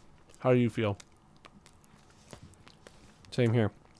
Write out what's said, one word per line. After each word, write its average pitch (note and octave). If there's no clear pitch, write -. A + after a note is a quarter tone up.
How B2+
do B2
you A#2+
feel? G#2
Same A#2
here. A2+